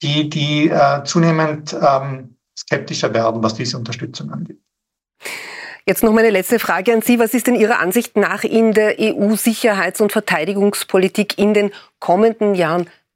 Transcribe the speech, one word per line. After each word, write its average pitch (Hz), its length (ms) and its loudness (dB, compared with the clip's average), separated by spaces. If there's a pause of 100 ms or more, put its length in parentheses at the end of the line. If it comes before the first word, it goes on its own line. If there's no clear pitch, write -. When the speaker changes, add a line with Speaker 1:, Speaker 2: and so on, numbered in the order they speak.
Speaker 1:
die, 147 280 -2
die, 151 400 0
äh, 143 340 2
zunehmend, 160 800 0
ähm, 135 560 -2 (200)
skeptischer - 560 -6
werden, 113 300 0
was 110 120 -2
diese 123 220 -6
Unterstützung - 540 -10
angeht. - 280 -12 (1300)
Speaker 2:
Jetzt - 180 0
noch 220 100 4
meine 226 160 4
letzte 202 300 0
Frage 190 340 0
an 220 80 2
Sie. 240 180 2
Was 226 140 0
ist 240 140 0
denn 247 80 2
Ihrer 220 240 2
Ansicht 190 360 -2
nach 196 280 0
in 226 280 2
der 214 280 2
E-U-Sicherheits- 208 1000 0
und 208 120 2
Verteidigungspolitik 196 1300 0
in 208 160 2
den 202 180 2 (280)
kommenden 208 540 2
Jahren 175 340 0 (280)